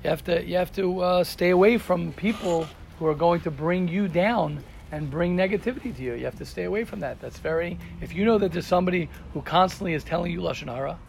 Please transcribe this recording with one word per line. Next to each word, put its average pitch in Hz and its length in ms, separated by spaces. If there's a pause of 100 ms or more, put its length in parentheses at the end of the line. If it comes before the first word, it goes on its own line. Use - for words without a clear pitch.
have 156 220
to, 175 200
you 175 100
have 180 180
to, 185 280
uh, 180 220
stay 175 260
away 196 280
from 175 360
people 175 540 (300)
who 160 100
are 151 80
going 170 260
to 170 100
bring 170 360
you 190 200
down 170 560 (280)
and 151 180
bring 175 260
negativity 202 600
to 127 60
you. 123 120
You 120 120
have 127 120
to 156 80
stay 180 180
away 190 200
from 220 180
that. 131 180
That's - 200
very, 170 380 (240)
if 147 120
you 185 120
know 226 120
that 196 140
there's 165 160
somebody 180 420 (240)
who 151 80
constantly 180 520
is 147 100
telling 170 280
you 170 100
Lashon 147 320
Hara 139 240 (120)